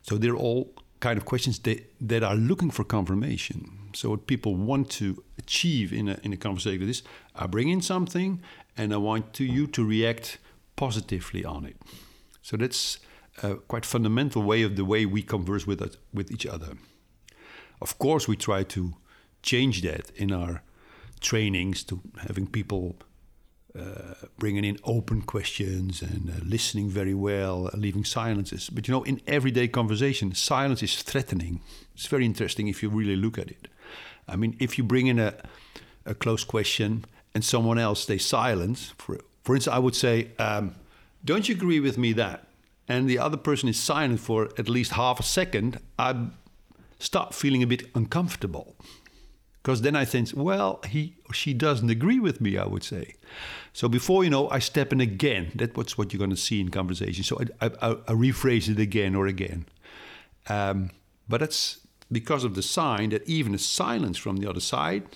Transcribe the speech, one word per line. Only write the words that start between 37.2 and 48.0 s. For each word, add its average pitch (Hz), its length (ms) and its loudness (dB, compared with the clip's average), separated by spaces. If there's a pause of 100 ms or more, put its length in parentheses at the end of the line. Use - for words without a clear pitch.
and 107 120 0
someone 117 340 4
else 104 220 2
stays 98 240 0
silent, 113 720 0
for, - 220 -8 (240)
for 123 120 4
instance, 127 200 2
I 123 40 4
would 127 160 4
say, 117 420 2
um, 104 380 0 (480)
"Don't 196 240 2
you 240 80 2
agree 175 240 2
with 135 180 2
me 120 160 4
that?" 104 340 -2 (400)
And 127 220 2
the 123 100 4
other 151 180 2
person 139 320 2
is 113 100 0
silent 143 400 2
for 110 380 0
at 113 100 -2
least 120 240 0
half 123 280 2
a - 40 0
second, 123 560 0 (180)
I 120 300 0 (720)
start - 340 -2
feeling 135 300 4
a 123 40 4
bit 123 280 0
uncomfortable. 120 800 -2 (880)